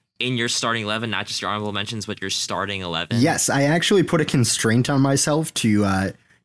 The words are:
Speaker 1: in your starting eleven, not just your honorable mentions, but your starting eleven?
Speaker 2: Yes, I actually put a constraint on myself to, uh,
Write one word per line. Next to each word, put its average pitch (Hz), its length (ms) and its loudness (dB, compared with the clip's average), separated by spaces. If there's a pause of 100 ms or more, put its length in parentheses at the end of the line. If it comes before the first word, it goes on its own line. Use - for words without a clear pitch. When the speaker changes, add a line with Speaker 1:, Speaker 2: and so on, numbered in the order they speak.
(200)
Speaker 1:
in 123 180 -2
your 117 120 0
starting 117 340 -2
eleven, 110 280 -4
not 98 160 -4
just - 140 -6
your 95 100 -2
honorable 104 220 -4
mentions, 101 340 -6
but 104 140 -8
your 95 100 -6
starting 98 500 -4
eleven? 85 380 -2
Speaker 2:
Yes, 151 300 2
I 139 140 2
actually 170 400 2
put 165 180 2
a 151 40 0
constraint 120 640 2
on 139 120 2
myself 147 540 2
to, 104 300 4
uh, 95 260 0 (340)